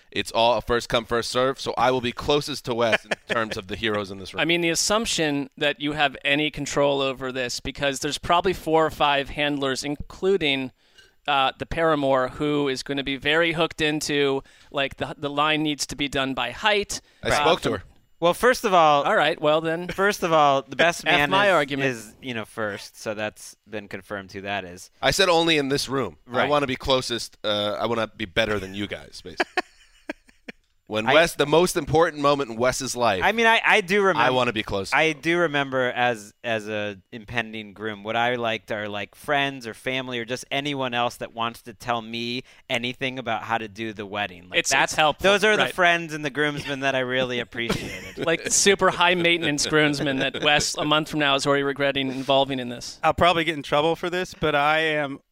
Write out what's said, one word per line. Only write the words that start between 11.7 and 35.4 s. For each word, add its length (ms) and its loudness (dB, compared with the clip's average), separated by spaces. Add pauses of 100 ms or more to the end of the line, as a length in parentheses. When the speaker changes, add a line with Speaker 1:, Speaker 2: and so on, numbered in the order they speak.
Speaker 3:
who 400 -2
is 160 -4
gonna 200 -6
be 140 -6
very 360 2
hooked 280 -2
into, 640 0 (280)
like, 260 -4
the, 200 -6
the 140 -6
line 320 2
needs 240 -2
to 80 -10
be 120 -2
done 280 -2
by 160 -4
height. 500 -2 (220)
Speaker 1:
I 80 -2
Speaker 3:
Uh, 20 4
Speaker 1:
spoke 280 4
to 80 -2
Speaker 3:
from 100 -2
Speaker 1:
her. 40 -16 (360)
Speaker 4:
Well, 140 4
first 300 2
of 100 0
all, 300 6
Speaker 3:
All 120 2
right, 240 2
well 220 4
then. 280 -4
Speaker 4:
first 340 0
of 80 0
all, 300 6
the 160 -10
best 220 2
Speaker 3:
<laughs> 60 -10
F 80 2
Speaker 4:
man 160 2
Speaker 3:
my 180 4
Speaker 4:
is, 60 4
Speaker 3:
argument. 360 0
Speaker 4:
is, 320 -8
you 120 -8
know, 120 -6
first, 540 -8
so 140 -6
that's 420 -8 (140)
been 200 -10
confirmed 420 -10
who 100 -12
that 220 -4
is. 260 -16 (120)
Speaker 1:
I 100 2
said 160 4
only 300 4
in 120 2
this 200 -2
room. 280 -4 (100)
I 100 -20
Speaker 4:
Right. 120 2
Speaker 1:
wanna 180 2
be 100 -2
closest, 680 -2
uh, 360 0
I 80 0
wanna 200 0
be 180 -10
better 320 0
than 160 -8
you 140 -4
guys, 360 -12
basically. 220 -6 (120)
Speaker 4:
<laughs> 60 0 (1200)
Speaker 1:
When 200 -2
Speaker 4:
I 80 6
Speaker 1:
Wes, 180 6
the 140 2
most 300 4
important 440 2
moment 300 2
in 60 -8
Wes's 380 0
life, 280 2
Speaker 4:
I 80 4
mean, 160 2
I, 180 4
I 160 4
do 220 2
remember 180 2
Speaker 1:
I 80 4
wanna 240 2
be 80 -2
close. 320 -4
Speaker 4:
I 200 2
do 260 -2
remember 520 0